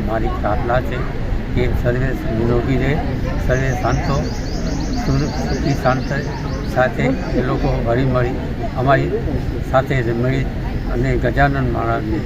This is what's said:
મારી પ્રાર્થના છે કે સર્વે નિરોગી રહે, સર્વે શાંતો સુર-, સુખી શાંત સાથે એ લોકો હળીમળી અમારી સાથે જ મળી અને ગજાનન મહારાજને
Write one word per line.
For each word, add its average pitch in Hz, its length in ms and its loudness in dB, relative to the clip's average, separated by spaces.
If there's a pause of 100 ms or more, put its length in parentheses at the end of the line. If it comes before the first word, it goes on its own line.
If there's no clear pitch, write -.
મારી 113 220 0
પ્રાર્થના 110 540 0
છે 127 160 -2 (580)
કે 123 140 2 (140)
સર્વે 123 240 2 (320)
નિરોગી 120 380 2
રહે, 135 200 2 (500)
સર્વે 131 340 2
શાંતો 135 420 0 (840)
સુર-, 139 480 0
સુખી 139 200 2
શાંત 131 300 0 (720)
સાથે 127 280 2 (320)
એ 123 60 2
લોકો 131 460 0
હળીમળી 123 420 2 (480)
અમારી 135 340 2 (600)
સાથે 131 320 2
જ 110 60 -2
મળી 127 360 0 (480)
અને 123 240 2
ગજાનન 131 540 2
મહારાજને 113 540 0